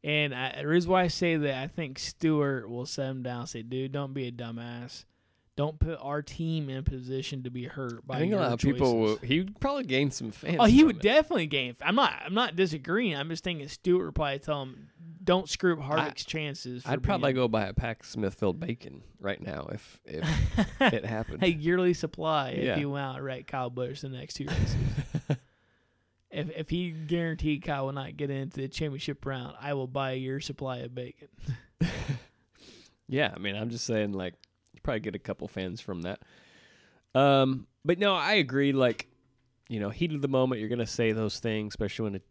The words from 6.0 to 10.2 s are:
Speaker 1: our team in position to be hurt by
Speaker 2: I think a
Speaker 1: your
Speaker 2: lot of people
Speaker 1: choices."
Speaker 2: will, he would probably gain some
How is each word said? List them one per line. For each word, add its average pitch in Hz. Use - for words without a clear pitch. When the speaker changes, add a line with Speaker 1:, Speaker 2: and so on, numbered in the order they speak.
Speaker 1:
our 143
team 160
in 131
position 131
to 123
be 123
hurt 120
by -
Speaker 2:
I -
think 165
a 208
Speaker 1:
your 175
Speaker 2:
lot 120
of 117
people 131
Speaker 1:
choices." 110
Speaker 2:
will, 123
he 147
would 202
probably 269
gain 135
some 117